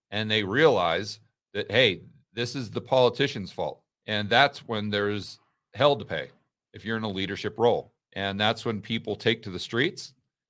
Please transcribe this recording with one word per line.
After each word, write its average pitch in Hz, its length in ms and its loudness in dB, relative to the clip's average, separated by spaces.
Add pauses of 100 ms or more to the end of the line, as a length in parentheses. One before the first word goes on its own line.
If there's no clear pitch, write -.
(100)
And 107 200 -4
they 107 140 2
realize 101 760 2 (340)
that, 101 160 -6
hey, 107 320 4 (300)
this 120 220 -6
is 123 160 -8
the - 100 -4
politician's 123 720 2
fault. 78 320 -8 (240)
And 104 220 -4
that's 135 300 4 (100)
when 107 220 -4
there's 101 500 -4 (320)
hell 143 240 4
to 107 80 -10
pay - 260 -8 (420)
if 95 120 -20
you're 113 120 -4
in 110 80 -6
a 107 40 -4
leadership 98 500 -6
role. 110 340 2 (200)
And 98 260 -4
that's 110 260 0
when 107 160 -4
people 110 360 -6
take 117 260 0
to 104 80 -10
the 90 80 -8
streets. - 560 -4 (360)